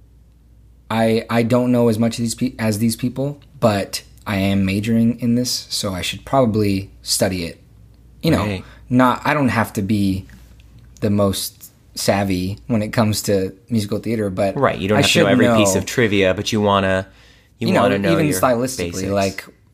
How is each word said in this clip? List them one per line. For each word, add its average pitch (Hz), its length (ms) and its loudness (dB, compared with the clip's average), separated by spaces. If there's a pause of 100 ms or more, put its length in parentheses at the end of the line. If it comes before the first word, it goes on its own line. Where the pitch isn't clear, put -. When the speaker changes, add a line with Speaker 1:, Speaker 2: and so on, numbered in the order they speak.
(880)
Speaker 1:
I, 113 400 0
I 117 140 2
don't 123 280 2
know 120 180 4
as 110 100 0
much 117 180 0
of 120 60 -4
these 113 120 -4
pe-, 127 220 -4
as 110 220 -2
these 113 160 0
people, 135 440 -6 (200)
but 101 440 -2 (220)
I 107 120 -4
am 98 280 0
majoring 113 540 0
in 120 160 0
this, 123 340 -4
so 101 240 -6
I 87 80 -6
should - 240 -8
probably 107 680 0 (100)
study 92 440 -2
it." - 160 -12 (600)
You 165 100 0
know, 113 140 2
Speaker 2:
Right. 95 180 -6 (260)
Speaker 1:
not, 123 360 2
I 147 80 0
don't 143 160 2
have 104 240 0
to 110 80 -4
be 98 440 0 (760)
the 117 80 0
most 101 640 -2 (240)
savvy 98 640 -2 (100)
when 113 140 0
it 107 120 -6
comes 107 300 0
to 95 300 0 (160)
musical 107 300 -2
theater, 104 300 -4
but 98 280 -2
Speaker 2:
Right, 131 220 2
you 92 80 -2
don't 107 100 2
Speaker 1:
I 143 40 4
Speaker 2:
have 143 100 2
to - 80 2
know 104 60 4
Speaker 1:
should 98 60 4
Speaker 2:
every 110 140 4
Speaker 1:
know, 117 120 4
Speaker 2:
piece 98 180 2
of 98 100 -2
trivia, 98 480 2
but 98 180 -4
you 110 100 0
wanna, 95 460 2 (520)
you 113 80 -2
Speaker 1:
you 190 60 2
know, 147 100 2
Speaker 2:
wanna 101 160 2
know 98 140 0
Speaker 1:
even 156 140 2
Speaker 2:
your - 120 -2
Speaker 1:
stylistically, 120 540 0
Speaker 2:
basics. 95 180 -4
Speaker 1:
like, 98 340 -2 (280)